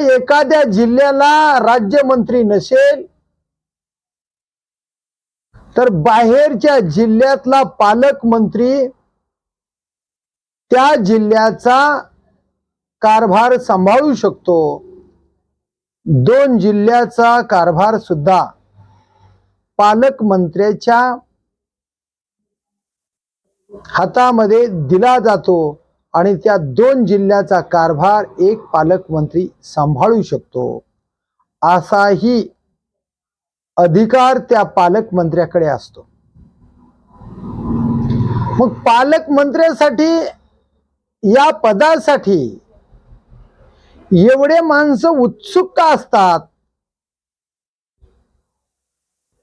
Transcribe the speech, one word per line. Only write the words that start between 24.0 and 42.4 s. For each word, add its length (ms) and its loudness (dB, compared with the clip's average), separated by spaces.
दिला 360 2
जातो 320 0
आणि 200 2
त्या 120 2
दोन 500 0
जिल्ह्याचा 540 0
कारभार 520 0
एक 320 0
पालकमंत्री 760 -2
सांभाळू 580 -2
शकतो, 600 -8
असाही 840 0
अधिकार 600 2
त्या 140 2
पालकमंत्र्याकडे 960 -2
असतो. 380 -10
मग 140 -2
पालकमंत्र्यासाठी, 1200 0
या 340 4
पदासाठी 1040 0